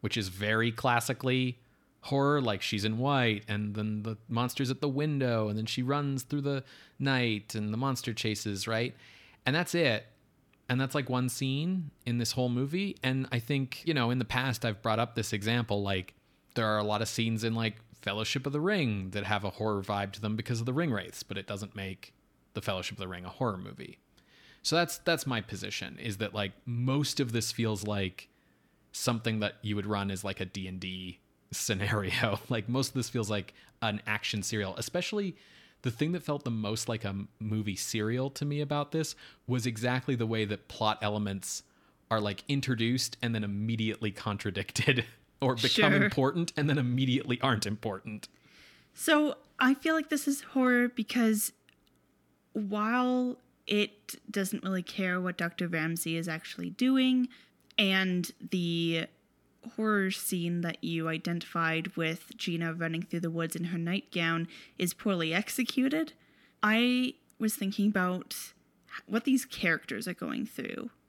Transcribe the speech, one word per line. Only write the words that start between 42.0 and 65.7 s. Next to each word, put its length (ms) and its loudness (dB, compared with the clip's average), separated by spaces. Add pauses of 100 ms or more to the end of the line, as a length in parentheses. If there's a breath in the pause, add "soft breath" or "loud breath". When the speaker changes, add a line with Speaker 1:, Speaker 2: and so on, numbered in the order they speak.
Speaker 1:
are, 100 4
like, 260 -2
introduced 760 0
and 140 0
then 80 0
immediately 680 0
contradicted 920 0 (180)
<laughs> 180 -10
or 140 4
become 380 6
Speaker 2:
Sure. 100 6
Speaker 1:
important 540 4
and 120 2
then 80 4
immediately 640 2
aren't 240 2
important. 600 -4 (680 soft breath)
Speaker 2:
So 440 4 (200)
I 160 6
feel 220 2
like 140 0
this 180 0
is 140 0
horror 480 4
because 640 0 (1000)
while 840 2 (300)
it 480 0 (140)
doesn't 340 -2
really 200 -2
care 380 -2
what 160 -2
Doctor 300 -2
Ramsey 500 0
is 100 -2
actually 440 -6
doing, 580 4 (480 loud breath)
and 540 4 (200)
the 540 0 (720)
horror 360 2
scene 500 -2
that 220 -4
you 240 -2
identified 880 -2
with 420 -4
Gina 360 -2
running 300 -2
through 160 -4
the 100 -2
woods 260 -2
in 100 -4
her 120 -2
nightgown 680 -2 (300 loud breath)
is 160 -2
poorly 400 0
executed, 800 0 (500 soft breath)